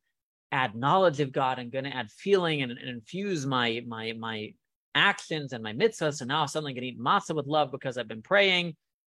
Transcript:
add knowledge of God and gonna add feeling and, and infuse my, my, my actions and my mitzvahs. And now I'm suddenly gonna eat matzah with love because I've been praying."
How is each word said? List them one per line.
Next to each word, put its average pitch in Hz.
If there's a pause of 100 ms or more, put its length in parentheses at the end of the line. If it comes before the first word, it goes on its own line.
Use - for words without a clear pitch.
(520)
add 131
knowledge 151
of 135
God 131
and 120
gonna 135
add 123
feeling 170
and, 123
and 127
infuse 165
my, 120
my, 113
my 110 (400)
actions 156
and 113
my 110
mitzvahs. 156
And 123
now 147
I'm 143
suddenly 147
gonna 123
eat 120
matzah 170
with 135
love 147
because 127
I've 113
been 113
praying." 180 (400)